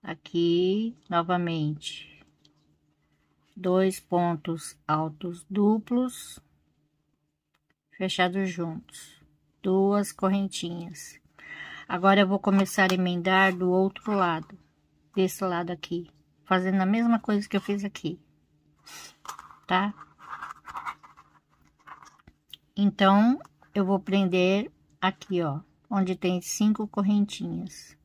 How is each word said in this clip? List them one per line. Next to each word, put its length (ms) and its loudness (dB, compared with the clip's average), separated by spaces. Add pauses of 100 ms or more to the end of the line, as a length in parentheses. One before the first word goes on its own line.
Aqui, 920 0 (120)
novamente, 1120 -2 (1400)
dois 440 2
pontos 760 -2 (120)
altos 600 -4
duplos, 920 0 (1500)
fechados 580 -2
juntos, 720 -10 (420)
duas 480 2
correntinhas. 1080 -4 (680)
Agora 320 6
eu 60 6
vou 140 0
começar 500 2
a 40 4
emendar 600 2
do 140 0
outro 420 0
lado, 460 -2 (560)
desse 300 0
lado 260 -4
aqui, 400 -8 (340)
fazendo 360 0
a 60 2
mesma 340 2
coisa 280 -2
que 80 -4
eu 40 2
fiz 240 -4
aqui, 360 -8 (1500)
tá? 260 0 (2750)
Então, 640 4 (340)
eu 100 2
vou 140 2
prender 760 2 (280)
aqui, 420 -2
ó, 180 -2 (300)
onde 240 0
tem 260 -2
cinco 460 -2
correntinhas. 1200 -4